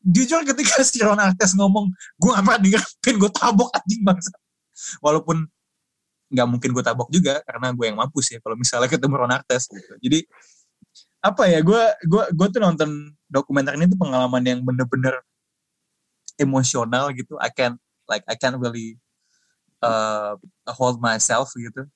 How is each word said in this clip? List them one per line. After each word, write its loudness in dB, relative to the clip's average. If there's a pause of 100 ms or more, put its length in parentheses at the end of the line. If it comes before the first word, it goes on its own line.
jujur 2
ketika 0
<laughs> 2
si 0
Ron 4
Artest 2
ngomong, 2 (280)
gue 4
gak 2
pernah 4
denger, 4 (200)
pin 2
gue 4
tabok 2
anjing -2
bangsa. 0 (720)
Walaupun 0 (840)
gak 2
mungkin -2
gue -2
tabok -2
juga, 0
karena -6
gue -4
yang -8
mampus -4
ya, -18
kalau -8
misalnya -2
ketemu -2
Ron 0
Artest -4
gitu. -20
Jadi, 0 (1000)
apa 0
ya, 4
gue, 4 (240)
gue, 2
gue 2
tuh -2
nonton -2 (160)
dokumenter -2
ini 2
tuh 0
pengalaman 0
yang -2
bener-bener -2 (1200)
emosional 0
gitu. -12
I -4
can't, -2 (320)
like, -6
I -6
can't -2
really, -8 (800)
uh, -2 (320)
hold -2
myself -2
gitu. -12